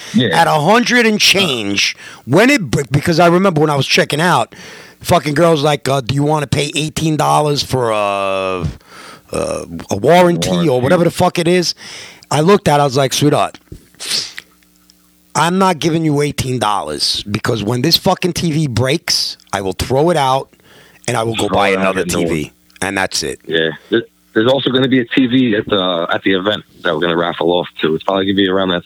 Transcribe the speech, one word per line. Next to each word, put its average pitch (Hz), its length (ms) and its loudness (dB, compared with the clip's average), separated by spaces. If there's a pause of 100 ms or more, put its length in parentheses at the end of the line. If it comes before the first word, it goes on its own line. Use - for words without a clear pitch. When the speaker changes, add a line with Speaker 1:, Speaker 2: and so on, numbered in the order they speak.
(140)
Speaker 1:
Yeah. - 220 2
Speaker 2:
At 165 120 4
a 156 120 2
hundred 226 460 4
and 214 140 2
change, 117 760 0 (300)
when 185 240 4
it 285 120 4 (100)
br-, 143 200 0
because 151 280 0
I 175 80 6
remember 175 340 4
when 156 80 4
I 147 60 0
was 139 120 0
checking 151 340 0
out, 156 340 0 (460)
fucking 156 320 0
girls 165 300 4
like, 147 260 0
uh, 139 120 0
"Do 123 140 -4
you 143 80 0
wanna 147 240 0
pay 147 280 -2
eighteen 156 420 -2
dollars 147 460 0
for 123 280 -2
a, 107 40 -2
a, 95 680 -2 (1200)
a 98 80 -4
warranty," 170 540 2
Speaker 1:
Warranty. 175 180 0
Speaker 2:
or 127 120 2
whatever 170 220 2
the 170 80 2
fuck 180 280 0
it 160 80 0
is? 175 280 0 (560)
I 135 100 0
looked 180 260 4
at 147 120 4
it, - 20 4
I 143 40 4
was 127 120 -2
like, 135 160 0
"Sweetheart, 123 460 0 (1800)
I'm 170 220 2
not 185 220 2
giving 160 260 0
you 143 160 2
eighteen 131 380 -2
dollars 92 640 -2
because 104 400 -4
when 120 180 -2
this 160 160 0
fucking 180 360 0
T 170 180 -2
V 156 160 0
breaks, 131 680 -2 (140)
I 98 100 -2
will 95 120 -4
throw 139 380 0
it 165 60 2
out 135 360 0 (540)
and 120 100 -2
I 113 60 0
will 113 120 -4
go 104 120 -2
Speaker 1:
Throw 104 100 0
Speaker 2:
buy 98 120 2
Speaker 1:
it 98 80 2
out 95 40 -2
Speaker 2:
another 95 200 0
Speaker 1:
and 87 80 -4
get 90 80 -2
a 85 40 0
new 85 60 0
Speaker 2:
T 85 60 -2
V." 76 120 -2
Speaker 1:
one. - 80 -18 (280)
Speaker 2:
And 95 160 -4
that's 95 260 -2
it. 67 220 -6
Speaker 1:
Yeah. 80 260 -2 (180)
There, 117 140 0 (300)
there's 113 180 2
also 135 180 0
gonna 127 180 2
be 127 120 2
a 117 60 -2
T 135 220 0
V 123 280 2
at 107 100 -2
the, 90 460 -2
at 107 120 -4
the 98 100 2
event 95 320 -2 (160)
that 87 120 -2
we're 78 80 -2
gonna 85 160 0
raffle 85 340 -2
off 87 160 0 (140)
too. 80 140 0
It's 80 80 -6
probably 95 220 0
gonna 98 100 -2
be 98 140 2
around 92 200 0
that 87 160 -2